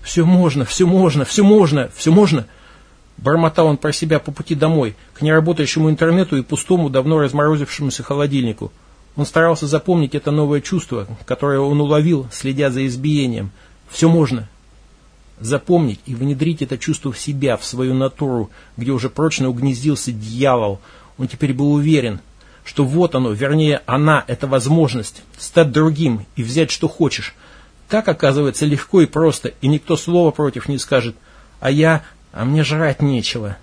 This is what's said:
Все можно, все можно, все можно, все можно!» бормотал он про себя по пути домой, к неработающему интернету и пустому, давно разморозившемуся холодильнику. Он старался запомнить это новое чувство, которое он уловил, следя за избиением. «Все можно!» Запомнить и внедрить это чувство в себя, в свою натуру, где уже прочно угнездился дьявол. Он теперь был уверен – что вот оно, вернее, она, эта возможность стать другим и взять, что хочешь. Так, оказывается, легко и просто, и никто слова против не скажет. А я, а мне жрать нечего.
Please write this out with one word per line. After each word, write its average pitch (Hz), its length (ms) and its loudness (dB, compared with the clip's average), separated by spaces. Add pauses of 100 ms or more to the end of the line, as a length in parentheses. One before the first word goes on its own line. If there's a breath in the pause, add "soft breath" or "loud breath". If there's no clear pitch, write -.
Все - 240 -2
можно, 170 400 2
все 180 220 0
можно, 165 380 2
все - 180 2
можно, 170 520 4
все - 160 0
можно!» 160 340 4 (720 soft breath)
бормотал 160 500 2
он 147 80 2
про 151 160 -4
себя 156 280 -2
по - 120 -8
пути 147 240 -6
домой, 143 400 0 (180 soft breath)
к - 80 -8
неработающему 156 680 2
интернету 165 480 2
и 127 40 0
пустому, 160 480 -2
давно 135 300 2
разморозившемуся 147 840 -2
холодильнику. 135 680 -4 (460 soft breath)
Он 143 80 -2
старался 160 420 0
запомнить 156 480 0
это 143 160 -4
новое 147 300 0
чувство, 123 440 -6 (200)
которое 139 340 -2
он 147 220 2
уловил, 147 500 2
следя 135 380 -2
за 135 180 -2
избиением. 127 640 -2 (380 soft breath)
«Все - 180 0
можно!» 127 400 2 (920)
Запомнить 135 640 0
и 131 100 -10
внедрить 143 460 -2
это 131 160 -6
чувство 143 340 -6
в - 80 -12
себя, 135 380 -2
в - 80 -12
свою 127 280 -4
натуру, 131 560 -2 (280 soft breath)
где 120 140 -4
уже 127 180 -4
прочно 147 400 -2
угнездился 131 640 -2
дьявол. 110 680 -2 (380 loud breath)
Он 131 100 -6
теперь 135 260 -4
был 143 200 0
уверен – 143 460 0 (460 soft breath)
что 143 200 -2
вот 165 300 0
оно, 127 160 0
вернее, 143 540 0
она, 147 420 2
эта 123 200 -6
возможность 131 760 0 (140)
стать 156 340 0
другим 147 540 0 (100)
и 131 80 -6
взять, 135 280 0
что - 160 -4
хочешь. - 480 -2 (520 soft breath)
Так, 220 200 0
оказывается, 143 580 0
легко 147 360 2
и 151 40 6
просто, 151 560 -2
и 135 60 0
никто 147 300 0
слова 170 340 2
против 135 360 -4
не 139 100 -4
скажет. 117 380 -2 (440 soft breath)
А 135 120 -2
я, 151 320 2 (280 loud breath)
а 113 140 -6
мне 147 180 2
жрать 151 380 -2
нечего. 117 600 -2